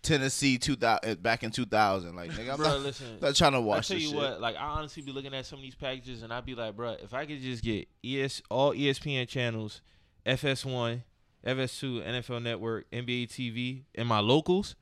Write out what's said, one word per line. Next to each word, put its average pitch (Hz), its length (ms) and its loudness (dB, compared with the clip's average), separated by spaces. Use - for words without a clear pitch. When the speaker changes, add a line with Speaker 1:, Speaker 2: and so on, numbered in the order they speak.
Speaker 1:
Tennessee 135 560 4
two 135 200 0
thou-, 113 260 6
uh, 110 120 0
back 113 280 0
in 113 80 -4
two 123 140 -2
thousand. 98 500 4
Like, 87 160 -10
nigga, 117 220 -6
I'm 143 60 -4
Speaker 2:
Bruh, 151 40 0
Speaker 1:
not, 147 180 4
Speaker 2:
listen, 131 400 -8
Speaker 1:
not 143 140 2
trying 156 160 6
to 131 100 4
watch 104 160 4
Speaker 2:
I 107 40 2
tell 190 160 -2
Speaker 1:
this 160 60 0
Speaker 2:
you 151 80 0
Speaker 1:
shit. 147 60 -2
Speaker 2:
what, 135 240 -2
like, 113 140 -2
I - 60 -6
honestly 151 420 -6
be 139 80 -8
looking 135 220 -8
at 131 120 -8
some 139 140 -14
of 135 40 -16
these 131 120 -16
packages 131 480 -8
and 113 80 -10
I 120 80 -4
be 123 160 -8
like, 110 220 -6
"Bruh, 117 260 -6
if 104 100 -14
I 139 120 -4
could 147 160 -8
just 127 220 -4
get 110 260 0
E 135 180 -2
S, 135 280 -2
all 131 240 6
E 139 160 4
S 135 100 2
P 143 180 -4
N 123 100 -2
channels, 113 540 -2
F 131 200 0
S 135 180 0
one, 123 400 -2
F 131 140 0
S 131 220 -2
two, 123 220 -2
N 104 140 -4
F 123 140 -6
L 120 100 -4
Network, 113 540 -4
N 123 120 -4
B 123 180 -2
A - 20 -2
T 123 240 -6
V, 123 340 -4
and 117 140 -2
my 110 120 4
locals 156 640 4